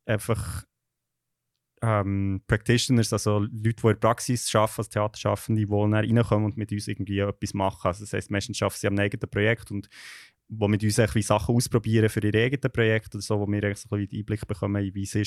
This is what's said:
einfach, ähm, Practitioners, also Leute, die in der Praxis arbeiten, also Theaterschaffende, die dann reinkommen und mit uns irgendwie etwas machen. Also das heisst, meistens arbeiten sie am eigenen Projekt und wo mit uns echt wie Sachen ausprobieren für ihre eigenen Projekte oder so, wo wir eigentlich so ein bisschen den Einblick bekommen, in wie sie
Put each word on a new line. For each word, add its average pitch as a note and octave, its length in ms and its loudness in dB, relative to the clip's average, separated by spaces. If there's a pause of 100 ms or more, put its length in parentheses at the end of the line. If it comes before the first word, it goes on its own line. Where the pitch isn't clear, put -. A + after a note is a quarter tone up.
einfach, G#2+ 580 -2 (1200)
ähm, G2 640 0
Practitioners, A#2 680 2
also G#2 240 2
Leute, G#2 140 0 (100)
die A2 80 2
in A#2 60 -2 (140)
der G#2+ 60 6
Praxis - 600 0
arbeiten, G#2+ 240 4
also G#2 100 -6
Theaterschaffende, G#2+ 720 -2
die G2+ 80 0
dann G#2 240 2
reinkommen G#2+ 520 2
und G#2 120 -4
mit G#2+ 140 -6
uns G2+ 160 -6
irgendwie G2 320 -4
etwas G2+ 340 -4
machen. G2 360 0
Also G2+ 140 -4
das - 100 -14
heisst, G#2 180 -4
meistens G2+ 320 -4
arbeiten G2 160 -2
sie - 80 0
am G2+ 100 0
eigenen G2+ 320 -2
Projekt G#2+ 400 0
und G2+ 180 -8 (640)
wo G#2+ 200 0
mit G#2+ 140 2
uns G#2 140 2
echt A2 160 4
wie A2+ 80 2
Sachen G#2+ 320 2
ausprobieren A2+ 560 2
für G#2+ 160 -4
ihre G#2+ 200 2
eigenen C3 260 -2
Projekte A2 460 0
oder G2+ 40 -10
so, G#2+ 180 -2
wo G#2 60 -2
wir G2+ 180 0
eigentlich G2+ 160 -2
so - 120 -16
ein G#2 80 -2
bisschen G2+ 100 -4
den A2 120 -10
Einblick G#2+ 260 -6
bekommen, G2+ 360 -2
in G2 120 -6
wie G2 100 -6
sie A2 220 -2